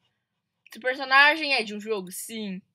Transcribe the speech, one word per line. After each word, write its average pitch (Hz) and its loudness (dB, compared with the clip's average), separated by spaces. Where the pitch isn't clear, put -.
Seu 220 -20
personagem 277 4
é 247 0
de 202 -8
um 208 -10
jogo? 202 -6
Sim. 208 -10